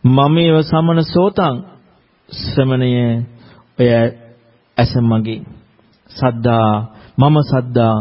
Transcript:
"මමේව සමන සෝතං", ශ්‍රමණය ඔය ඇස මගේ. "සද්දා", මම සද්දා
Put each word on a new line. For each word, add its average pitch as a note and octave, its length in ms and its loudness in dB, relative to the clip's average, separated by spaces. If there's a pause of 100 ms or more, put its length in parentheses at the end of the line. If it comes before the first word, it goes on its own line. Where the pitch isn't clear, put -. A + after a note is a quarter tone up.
"මමේව D3+ 560 2
සමන D#3+ 420 0
සෝතං", F3 540 -2 (720)
ශ්‍රමණය C3 600 -2 (840)
ඔය B2 160 2 (880)
ඇස A#2+ 200 0
මගේ. A2+ 440 -2 (680)
"සද්දා", A#2 640 0 (420)
මම D3 280 2
සද්දා B2 600 0